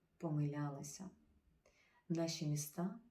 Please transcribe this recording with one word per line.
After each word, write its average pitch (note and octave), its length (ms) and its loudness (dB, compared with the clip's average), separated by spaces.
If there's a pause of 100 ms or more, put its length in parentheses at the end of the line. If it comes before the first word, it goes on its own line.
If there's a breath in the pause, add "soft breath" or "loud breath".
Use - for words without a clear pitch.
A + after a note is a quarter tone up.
(180)
помилялася. D3 920 0 (1000 soft breath)
Наші D#3+ 380 2
міста D3 520 0 (120)